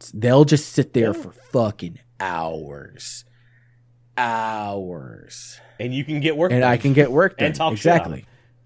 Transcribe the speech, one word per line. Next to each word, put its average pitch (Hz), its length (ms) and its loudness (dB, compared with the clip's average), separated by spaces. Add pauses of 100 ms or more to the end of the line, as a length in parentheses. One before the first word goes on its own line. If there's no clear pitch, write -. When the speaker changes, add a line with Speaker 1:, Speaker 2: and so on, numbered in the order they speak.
(120)
Speaker 1:
they'll 123 320 6
just 147 260 2
sit 143 220 -2
there 156 220 2
Speaker 2:
Yeah. 330 80 -8
Speaker 1:
for 92 100 -14
fucking 104 680 -4 (200)
hours. 80 1040 -8 (920)
Hours. 101 1400 -6 (200)
Speaker 2:
And 127 160 -6
you 139 100 -4
can 151 160 -4
get 156 160 0
work 165 160 2
Speaker 1:
And 123 100 4
Speaker 2:
done. 123 80 4
Speaker 1:
I 123 60 4
can 135 160 0
get 139 200 4
work 180 260 2
Speaker 2:
And - 160 0
Speaker 1:
done. 160 160 0
Speaker 2:
talk 110 80 -2
shit 123 80 -4
Speaker 1:
Exactly. 135 260 4
Speaker 2:
on 67 80 -10
it. - 40 -20 (420)